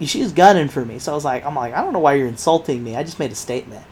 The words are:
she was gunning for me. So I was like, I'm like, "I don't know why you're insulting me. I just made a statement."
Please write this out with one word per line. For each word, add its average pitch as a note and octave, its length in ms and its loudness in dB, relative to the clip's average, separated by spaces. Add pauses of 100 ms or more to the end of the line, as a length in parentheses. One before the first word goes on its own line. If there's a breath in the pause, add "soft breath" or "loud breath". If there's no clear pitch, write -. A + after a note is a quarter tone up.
she - 180 -4
was A3+ 100 -2
gunning F3 380 6
for C3 160 -4
me. A2+ 140 -10
So D#3 120 -6
I D3 40 -4
was D3+ 100 -6
like, B2+ 200 -2
I'm D3 100 -6
like, A#2+ 180 -4
"I D#3+ 80 -2
don't F4+ 140 -4
know F3+ 60 0
why C#3+ 140 6
you're C3 140 2
insulting C3+ 560 0
me. A2+ 100 -8
I C3+ 80 -4
just E3 160 -10
made C3 140 -4
a - 20 -12
statement." A#2+ 580 -10